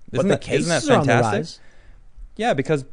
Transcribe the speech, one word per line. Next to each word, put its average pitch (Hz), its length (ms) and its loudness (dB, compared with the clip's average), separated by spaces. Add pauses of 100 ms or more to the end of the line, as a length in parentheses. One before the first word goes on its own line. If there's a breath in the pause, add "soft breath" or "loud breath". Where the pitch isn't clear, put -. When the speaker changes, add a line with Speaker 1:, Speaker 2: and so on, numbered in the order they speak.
(120)
Speaker 1:
But 110 80 -2
Speaker 2:
isn't 160 100 2
Speaker 1:
the - 60 4
Speaker 2:
that, - 140 -8
isn't - 200 0
that - 120 2
Speaker 1:
cases 311 80 -4
are 262 100 8
on 156 80 0
the 117 60 4
Speaker 2:
fantastic? 113 260 2
Speaker 1:
rise. - 200 -10 (760 soft breath)
Speaker 2:
Yeah, 226 180 0
because 139 400 0